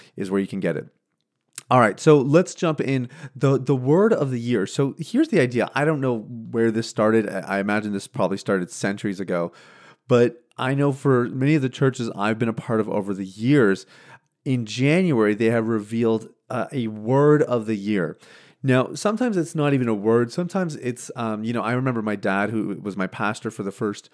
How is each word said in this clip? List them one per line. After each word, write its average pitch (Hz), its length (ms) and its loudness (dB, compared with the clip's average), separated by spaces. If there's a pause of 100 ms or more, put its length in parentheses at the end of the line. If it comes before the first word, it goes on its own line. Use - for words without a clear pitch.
(160)
is 92 160 -8
where 98 80 0
you 98 80 -2
can 98 120 -8
get 85 180 -2
it. 82 100 -10 (840)
All 127 80 4
right, 107 200 2
so 151 180 6
let's 147 380 2
jump 156 260 -4
in. 131 280 -2 (260)
The, 139 240 2
the 135 160 0
word 156 360 4
of 143 200 0
the 123 80 -4
year. 117 260 0
So 139 320 -2
here's 262 300 0
the 208 120 2
idea. 123 360 2
I 143 100 0
don't 151 160 0
know 123 200 0
where 117 500 -2
this 113 160 -2
started. 110 420 2
I, 95 120 -6
I 95 180 -4
imagine 104 340 -2
this 98 140 -6
probably 98 300 -2
started 95 340 -2
centuries 98 480 -4
ago. 87 320 -4 (560)
But 120 360 2 (140)
I 131 160 -2
know 143 180 2
for 131 340 2
many 131 280 0
of 151 80 2
the 131 80 -2
churches 123 460 0
I've 110 240 -2
been 117 100 0
a 110 40 -2
part 113 260 -4
of 107 100 -2
over 101 240 -4
the 95 120 -8
years, 107 600 2 (600)
in 123 200 -2
January, 123 680 2
they 113 160 2
have 113 160 0
revealed, 113 600 0 (200)
uh, 113 220 -4
a 123 160 -4
word 135 560 4
of 120 240 -2
the 110 80 0
year. 98 420 -2 (460)
Now, 131 320 2
sometimes 214 420 -2
it's 156 160 -4
not 143 200 2
even 127 140 2
a 113 60 2
word. 113 380 2
Sometimes 175 460 -4
it's, - 380 -8
um, 110 280 -6
you 117 100 -4
know, 117 80 -2
I 110 120 -2
remember 127 280 -2
my 107 140 -2
dad, 101 340 0
who 101 320 -4
was 95 160 -6
my 95 80 -2
pastor 107 460 -6
for - 120 -8
the 98 80 -6
first - 420 -6